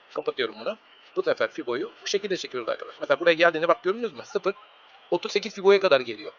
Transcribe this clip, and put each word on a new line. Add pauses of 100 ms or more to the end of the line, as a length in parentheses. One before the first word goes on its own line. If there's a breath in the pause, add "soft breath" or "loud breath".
(140)
Kapatıyorum
bunu. (380)
Bu
sefer
Fibo'yu (120)
bu
şekilde
çekiyoruz
arkadaşlar.
Mesela
buraya
geldiğinde
bak
gördünüz
mü?
Sıfır (580)
otuz
sekiz
Fibo'ya
kadar
geliyor.